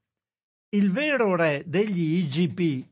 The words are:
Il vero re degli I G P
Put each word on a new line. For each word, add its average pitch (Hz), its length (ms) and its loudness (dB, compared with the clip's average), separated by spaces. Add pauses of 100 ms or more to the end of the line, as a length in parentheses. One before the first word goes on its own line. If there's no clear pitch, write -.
(720)
Il 202 200 2
vero 247 420 0
re 156 320 0
degli 175 520 0
I 170 100 0
G 156 260 0
P 160 380 -2